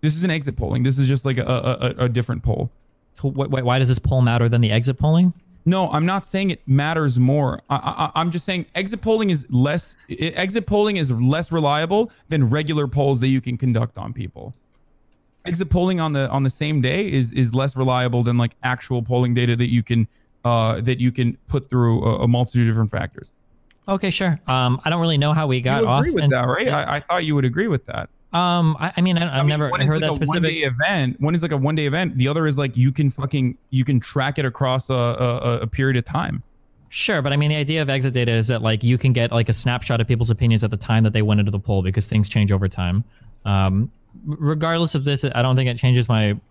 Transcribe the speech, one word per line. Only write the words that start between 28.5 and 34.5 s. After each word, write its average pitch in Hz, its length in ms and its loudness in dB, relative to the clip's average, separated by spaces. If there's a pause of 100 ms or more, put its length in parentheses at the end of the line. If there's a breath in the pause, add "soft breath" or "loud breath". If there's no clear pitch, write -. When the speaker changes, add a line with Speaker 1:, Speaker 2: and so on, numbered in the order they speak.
Speaker 2:
I, 175 160 -4
I 175 40 0
mean, 180 160 2
I, 170 100 0
I've 151 60 -6
Speaker 1:
I 135 60 -2
mean, 147 120 2
Speaker 2:
never 151 200 -2
Speaker 1:
when 170 100 -2
is, 135 60 2
Speaker 2:
heard 151 160 2
Speaker 1:
like, 156 80 0
Speaker 2:
that - 0 -
Speaker 1:
a 151 60 -2
Speaker 2:
specific 160 260 0
Speaker 1:
one-day 160 200 0
event, 139 580 -2
one 156 160 0
is, 160 60 0
like, 160 100 -2
a 147 40 -2
one-day 143 300 0
event. 143 320 -2
The 127 80 2
other 151 220 0
is, 139 100 0
like, 135 180 -4
you 127 140 2
can 143 180 0
fucking, 131 480 -2 (140)
you 131 140 0
can 127 160 2
track 139 400 -4
it 139 40 0
across 127 460 -2